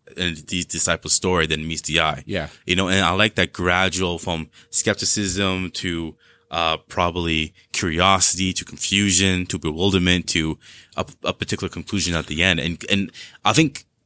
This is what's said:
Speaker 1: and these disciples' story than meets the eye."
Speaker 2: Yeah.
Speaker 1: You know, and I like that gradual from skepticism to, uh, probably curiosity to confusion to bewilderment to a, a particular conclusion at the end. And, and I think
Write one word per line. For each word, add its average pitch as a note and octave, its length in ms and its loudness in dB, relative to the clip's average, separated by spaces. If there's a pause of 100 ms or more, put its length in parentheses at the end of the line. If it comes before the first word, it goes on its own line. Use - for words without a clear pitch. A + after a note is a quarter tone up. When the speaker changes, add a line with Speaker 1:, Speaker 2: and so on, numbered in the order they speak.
(160)
Speaker 1:
and F2 220 -4 (100)
these F2+ 180 -4
disciples' - 480 0
story F2+ 340 4
than D#2 200 -2
meets E2 140 -6
the D#2 180 -2
eye." D2+ 260 0
Speaker 2:
Yeah. F2 240 -4 (160)
Speaker 1:
You F2+ 100 2
know, F#2+ 120 2
and F#2+ 160 4
I E2 80 4
like G#2 240 2
that F2+ 180 0
gradual F2+ 640 0
from E2 300 -6 (460)
skepticism F#2 760 -2
to, E2+ 440 -6 (360)
uh, D#2+ 260 0
probably E2+ 760 -2 (180)
curiosity F#2 800 2
to - 120 -6
confusion F#2+ 800 2
to F#2+ 100 -4
bewilderment F2+ 720 2
to D#2 320 -2 (380)
a, - 80 -4 (180)
a F2+ 100 -2
particular - 360 -6
conclusion F2 440 -4
at D#2+ 140 -2
the D#2 160 -2
end. F2+ 160 4
And, E2 300 -4
and G2 220 0 (320)
I G#2+ 100 2
think D#3 320 2 (200)